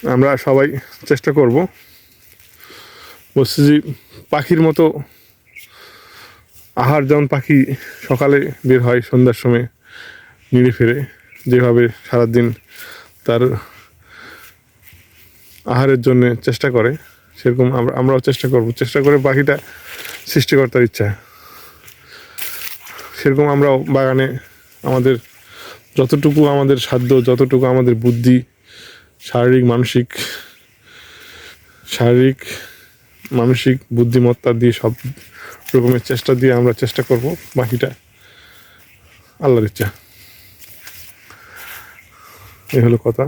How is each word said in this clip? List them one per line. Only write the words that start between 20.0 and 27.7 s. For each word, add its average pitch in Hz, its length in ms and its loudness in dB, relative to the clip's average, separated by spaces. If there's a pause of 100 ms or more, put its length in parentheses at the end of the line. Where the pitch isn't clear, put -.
সৃষ্টিকর্তার 131 560 0
ইচ্ছা। 104 200 -4 (2000)
সেরকম 143 260 0 (100)
আমরাও 143 200 2 (200)
বাগানে 131 320 0 (560)
আমাদের 131 320 0 (840)
যতটুকু 143 440 2 (120)
আমাদের 139 240 2 (100)
সাধ্য, 123 220 -2 (200)
যতটুকু 131 440 2